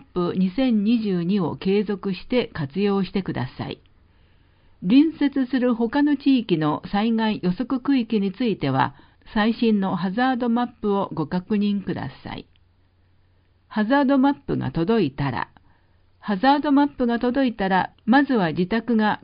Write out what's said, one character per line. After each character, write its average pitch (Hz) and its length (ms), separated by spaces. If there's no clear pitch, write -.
プ 175 200
二 185 220
千 247 260
二 226 200
十 185 200
二 190 180
を 160 160
継 196 280
続 196 300
し - 120
て - 280
活 156 260
用 196 240
し - 80
て 196 100
く 165 120
だ 127 140
さ - 100
い。 - 120
隣 277 380
接 277 280
す 254 140
る 247 140
他 233 280
の 294 140
地 269 240
域 196 160
の 151 340
災 214 220
害 220 300
予 180 100
測 254 280
区 277 180
域 226 200
に 196 140
つ 254 120
い 214 120
て 143 140
は、 127 260
最 226 180
新 220 260
の 190 160
ハ 185 160
ザ 247 200
ー 262 80
ド 247 100
マ 233 160
ッ 247 40
プ 208 140
を 196 180
ご 156 140
確 185 300
認 202 280
く 180 80
だ 131 180
さ - 80
い。 - 140
ハ 214 180
ザ 269 160
ー 285 60
ド 269 100
マ 269 140
ッ 277 60
プ - 200
が 127 140
届 165 340
い 135 60
た 139 200
ら、 107 200
ハ 202 200
ザ 277 160
ー 294 60
ド 294 120
マ 277 120
ッ 285 120
プ 254 100
が 233 120
届 247 300
い 226 40
た 196 160
ら、 185 240
ま 269 180
ず 277 80
は 180 200
自 175 160
宅 226 280
が 214 260